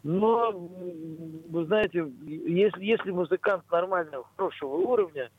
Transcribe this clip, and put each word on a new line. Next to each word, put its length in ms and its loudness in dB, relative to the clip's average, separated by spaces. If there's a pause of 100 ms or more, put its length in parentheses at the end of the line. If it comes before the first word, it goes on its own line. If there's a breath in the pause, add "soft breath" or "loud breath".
Но, 480 4
м, 960 -10
вы 160 0
знаете, 400 2 (220)
если, 580 2
если 260 0
музыкант 600 0
нормального, 540 0 (120)
хорошего 380 -4
уровня 640 0